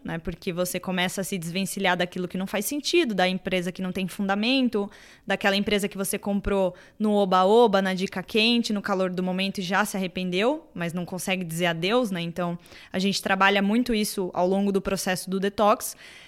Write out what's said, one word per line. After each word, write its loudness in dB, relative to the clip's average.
né? -6
Porque -8
você -4
começa -2
a -2
se -6
desvencilhar -2
daquilo -4
que -8
não -4
faz -4
sentido, 0
da 2
empresa -2
que -10
não -4
tem -4
fundamento, 0
daquela 2
empresa 0
que -8
você -4
comprou 0
no 2
oba-oba, 6
na 0
dica -4
quente, 2
no -4
calor 0
do -4
momento -2
e -6
já 0
se -8
arrependeu, -2
mas -6
não -6
consegue -4
dizer -2
adeus, 0
né? -4
Então, -4
a -2
gente 0
trabalha 4
muito 2
isso -2
ao 2
longo 2
do 0
processo -4
do -2
detox. 2